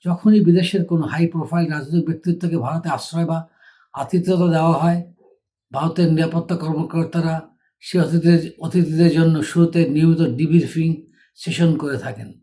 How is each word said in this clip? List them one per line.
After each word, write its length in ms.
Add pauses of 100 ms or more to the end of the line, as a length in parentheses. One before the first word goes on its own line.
যখনই 360
বিদেশের 440
কোনো 220
হাই 200
প্রোফাইল 460
রাজনৈতিক 340
ব্যক্তিত্বকে 500
ভারতে 320
আশ্রয় 380
বা 220 (440)
আতিথ্যতা 560
দেওয়া 300
হয়, 200 (760)
ভারতের 400
নিরাপত্তা 440
কর্মকর্তারা 760 (460)
সে 200
অতিথিদের, 400 (180)
অতিথিদের 540
জন্য 300
শুরুতে 460
নিয়মিত 320
ডিব্রিফিং 680 (460)
সেশন 420
করে 220
থাকেন। 300 (140)